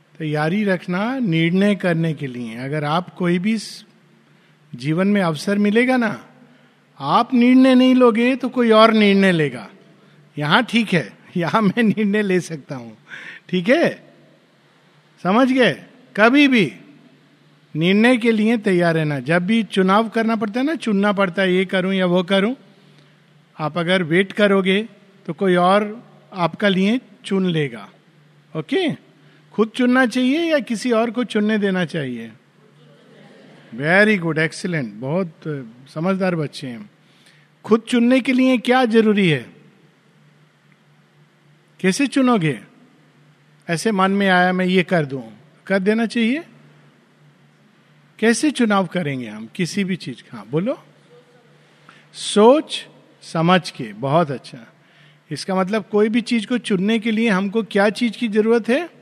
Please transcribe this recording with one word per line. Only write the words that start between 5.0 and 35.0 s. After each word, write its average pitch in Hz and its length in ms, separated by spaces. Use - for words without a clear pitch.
में 208 140
अवसर 170 360
मिलेगा 226 380
ना, 226 300
आप 185 340
निर्णय 254 400
नहीं 254 200
लोगे 247 420
तो 254 120
कोई 240 220
और 220 220
निर्णय 196 400
लेगा। 127 360
यहाँ 165 260
ठीक 220 280
है, 147 200
यहाँ 180 260
मैं 226 200
निर्णय 214 400
ले 185 180
सकता 143 360
हूँ, 117 220
ठीक 180 200
है? 277 460
समझ 233 300
गए? 226 320
कभी 262 320
भी 214 280
निर्णय 202 400
के 226 160
लिए 220 240
तैयार 175 380
रहना। 151 260
जब 170 260
भी 226 160
चुनाव 196 460
करना 226 280
पड़ता 214 240
है 269 60
ना, 330 80
चुनना 208 380
पड़ता 196 300
है 185 120
ये 185 100
करूँ 190 300
या 185 120
वो 180 160
करूँ, 196 340
आप 156 200
अगर 180 240
वेट 180 300
करोगे 196 560
तो 175 60
कोई 180 240
और 208 520
आपका 180 360
लिए 196 320
चुन 190 220
लेगा। 143 420
ओके? 285 360
खुद 220 240
चुनना 247 300
चाहिए 254 340
या 320 180
किसी 233 340
और 233 180
को 240 140
चुनने 214 340
देना 190 260
चाहिए? 127 480
Very 185 460
good, 165 160
excellent, 156 560
बहुत 151 420